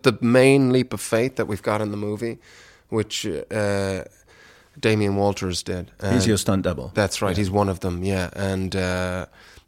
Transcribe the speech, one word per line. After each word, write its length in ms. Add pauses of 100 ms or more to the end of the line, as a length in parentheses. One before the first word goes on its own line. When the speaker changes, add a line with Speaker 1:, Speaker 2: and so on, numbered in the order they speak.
Speaker 1:
the 180
main 520
leap 200
of 80
faith 360
that 100
we've 160
got 180
in 120
the 40
movie, 440 (480)
which, 360
uh, 800 (800)
Damien 360
Walters 460
did. 280 (100)
Speaker 2:
He's 100
Speaker 1:
And 160
Speaker 2:
your 120
stunt 240
double. 320
Speaker 1:
That's 260
right. 120
Speaker 2:
Yeah. 100
Speaker 1:
He's 80
one 180
of 120
them, 220
yeah. 300
And, 420
uh, 520 (420)